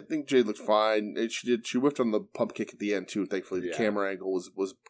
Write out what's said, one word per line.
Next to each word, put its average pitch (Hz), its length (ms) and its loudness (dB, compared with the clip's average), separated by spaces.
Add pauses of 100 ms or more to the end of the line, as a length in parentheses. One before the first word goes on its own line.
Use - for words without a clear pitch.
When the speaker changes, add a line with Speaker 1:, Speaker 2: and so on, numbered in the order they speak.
Speaker 1:
think 151 200 -4
Jade 127 180 6
looked 107 140 -4
fine. 107 580 2
And 113 140 0
she - 160 -6
did. 120 200 0
She - 100 -2
whiffed 139 220 2
on 120 120 0
the 107 100 2
pump 107 320 -4
kick - 200 -6
at 117 60 -20
the 104 140 0
end 92 160 -4
too. 101 160 -2
Thankfully, 92 340 -4
the 87 80 -4
Speaker 2:
Yeah. 82 100 -6
Speaker 1:
camera 104 320 0
angle 92 220 -4
was, 92 240 -2
was 95 200 -2 (140)